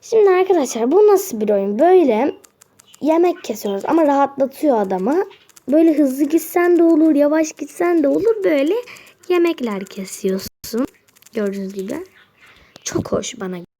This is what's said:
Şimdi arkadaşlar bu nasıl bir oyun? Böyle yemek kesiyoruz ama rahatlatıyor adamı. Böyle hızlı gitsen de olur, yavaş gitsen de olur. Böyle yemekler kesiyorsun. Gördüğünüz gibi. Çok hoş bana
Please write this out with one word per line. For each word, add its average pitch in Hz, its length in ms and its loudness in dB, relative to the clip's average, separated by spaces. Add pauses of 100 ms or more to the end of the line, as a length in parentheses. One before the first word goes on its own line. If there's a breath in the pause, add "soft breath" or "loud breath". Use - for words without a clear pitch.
Şimdi 415 280 2
arkadaşlar 339 640 0
bu 415 160 6
nasıl 370 340 0
bir 214 80 -2
oyun? 202 300 -2
Böyle 311 560 4 (680)
yemek 339 420 0
kesiyoruz 202 420 -8
ama 320 220 2
rahatlatıyor 269 760 0
adamı. 196 420 -2 (480 loud breath)
Böyle 320 260 4
hızlı 277 260 0
gitsen 339 540 0
de 339 60 4
olur, 320 320 4
yavaş 302 380 0
gitsen 339 500 -2
de 277 40 2
olur. 381 360 0
Böyle 311 300 0 (560 loud breath)
yemekler 311 560 -2
kesiyorsun. 196 1000 -8 (480)
Gördüğünüz 196 400 -6
gibi. 220 300 -10 (800 soft breath)
Çok - 280 -6
hoş - 280 -6
bana 180 180 -10 (220)